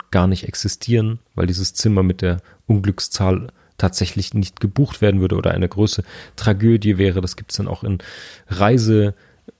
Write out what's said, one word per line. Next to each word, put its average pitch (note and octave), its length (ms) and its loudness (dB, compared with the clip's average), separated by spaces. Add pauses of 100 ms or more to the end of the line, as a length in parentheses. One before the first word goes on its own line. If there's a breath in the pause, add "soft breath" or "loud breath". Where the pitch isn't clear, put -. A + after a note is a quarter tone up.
(100)
gar F2+ 160 4
nicht F#2+ 200 0
existieren, A2+ 720 -2 (160)
weil F#2 120 0
dieses F2+ 260 -2
Zimmer G#2 300 2
mit F2+ 180 0
der F2+ 220 -2 (280 soft breath)
Unglückszahl G2 760 0 (280 soft breath)
tatsächlich - 580 -2
nicht G2+ 260 -2
gebucht C#3 400 0
werden G2 200 4
würde F#2 160 0
oder F2+ 140 0
eine F2+ 180 0
große G#2 360 -2 (320 loud breath)
Tragödie G#2 640 2
wäre. F#2+ 220 2
Das F2+ 160 -6
gibt's - 200 -14
dann G2 120 -4
auch F2+ 140 -8
in G2+ 160 -2 (500 loud breath)
Reise-, G#2 680 4 (460 soft breath)